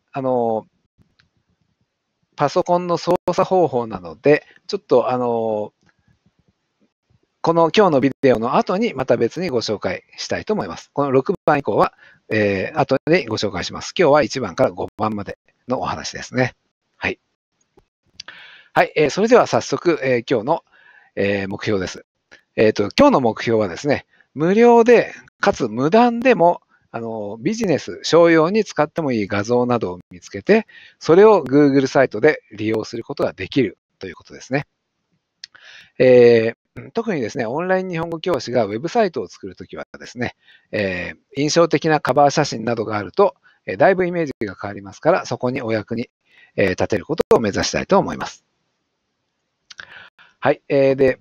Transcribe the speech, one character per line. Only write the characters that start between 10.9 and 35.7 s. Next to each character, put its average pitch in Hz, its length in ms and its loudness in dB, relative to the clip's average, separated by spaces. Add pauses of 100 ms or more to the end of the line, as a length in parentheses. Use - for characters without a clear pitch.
こ 143 120 -2
の 139 60 -4
六 131 220 2 (140)
番 147 120 4
以 139 40 -4
降 104 120 -4
は、 156 200 0 (340)
え 104 460 0
ー、 - 40 -2
後 135 280 0
で 170 180 2
ご 107 140 -6
紹 104 120 -4
介 92 140 -8
し - 80 -10
ま 82 80 -12
す。 - 180 -14
今 165 120 4
日 - 20 6
は 147 100 4
一 131 180 -6
番 117 140 -8
か 127 100 0
ら 107 80 -2
五 90 160 -10 (100)
番 110 160 -4
ま 104 100 -8
で - 140 -12 (280)
の 127 140 -4
お - 60 -8
話 82 260 -10
で - 100 -14
す - 120 -18
ね。 123 200 -2 (440)
は 104 100 -6
い。 95 100 -8 (1600)
は 160 80 2
い、 165 120 -2
え 151 120 2
ー、 135 40 0
そ 180 120 -2
れ 226 60 0
で 240 80 6
は 160 100 6
早 123 160 0
速、 - 400 -2
え 131 160 0
ー、 117 120 -6
今 113 120 0
日 107 60 -8
の、 165 160 -4 (520)
え 98 300 -2
ー、 - 20 -10
目 95 160 -10
標 104 160 -2
で 90 60 -4
す。 - 180 -14 (520)
え 110 120 4
ー 107 60 4
と、 104 220 -2
今 294 120 6
日 269 40 6
の 165 100 2
目 113 180 -2
標 113 180 0
は 104 100 0
で 85 100 -10
す 143 100 -6
ね、 120 160 0 (300)
無 160 180 -2
料 233 320 6
で、 220 300 4 (260)
か 196 140 2
つ 139 120 -4
無 117 220 -2
断 233 320 2
で 247 140 4
も、 175 260 2 (300)
あ 117 100 -10
の、 113 400 -10
ビ 160 140 -4
ジ 226 120 -4
ネ 151 120 0
ス、 92 240 -10
商 170 260 4
用 160 220 4
に 208 160 0
使 - 140 -6
っ 147 60 2
て - 140 -10
も 143 120 -2
い 110 100 0
い 95 60 -2
画 101 160 -4
像 120 200 0
な 123 140 0
ど 95 160 -6
を 90 40 -14 (120)
見 90 100 -20
つ - 80 -20
け 98 140 -14
て、 214 240 2 (320)
そ - 180 4
れ 202 80 8
を 208 180 6
Google 139 440 4
サ 135 180 2
イ 123 60 -2
ト 104 100 -8
で 143 220 2 (100)
利 107 160 -6
用 110 160 -2
す - 140 -12
る 113 40 -10
こ - 120 -14
と - 100 -4
が 107 80 -4
で 95 160 -12
き 139 140 0
る 101 160 -2 (200)
と - 80 -12
い 90 60 -12
う - 20 -18
こ - 100 -20
と - 100 -20
で - 80 -20
す - 100 -10
ね。 143 140 -4 (1300)